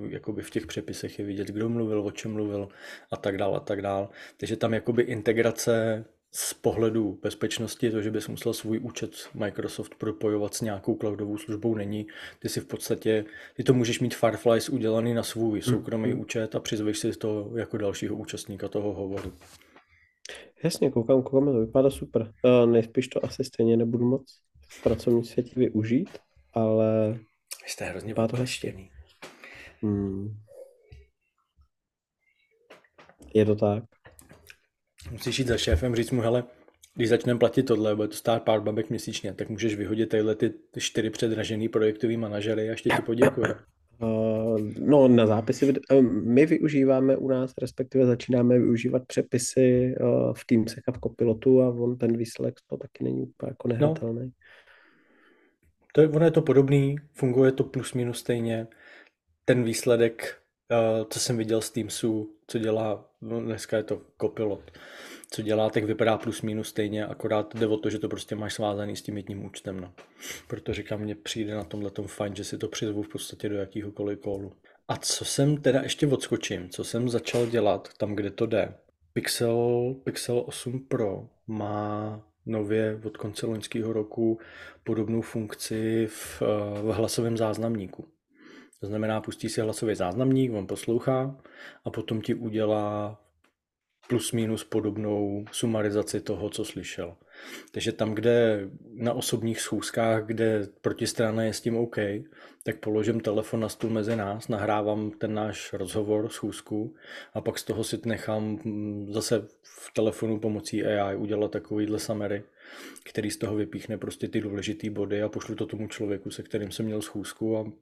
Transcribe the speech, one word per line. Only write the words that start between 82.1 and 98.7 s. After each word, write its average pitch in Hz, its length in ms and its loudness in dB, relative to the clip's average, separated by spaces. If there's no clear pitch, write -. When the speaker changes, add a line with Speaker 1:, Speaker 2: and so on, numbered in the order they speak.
Speaker 1:
nově 110 580 0
od 107 120 -8
konce 110 300 -6
loňského 110 460 -4
roku 113 460 0
podobnou 113 360 0
funkci 110 920 -2
v, - 320 -8
eh, 104 400 0
v 110 120 -2
hlasovém 113 420 0
záznamníku. 107 680 -2
To 101 60 -8
znamená, 107 340 -2
pustí - 280 -8
si 120 120 -2
hlasový 107 340 0
záznamník, 123 580 2
on 98 140 -4
poslouchá 131 720 0
a 123 60 -6
potom 110 300 -4
ti 117 140 -2
udělá 107 840 -2
plus 117 240 0
minus 110 320 0
podobnou 104 880 -2
sumarizaci 104 680 0
toho, 101 300 -4
co - 140 -6
slyšel. 87 500 -8
Takže 107 200 -2
tam, 107 220 0
kde 110 540 4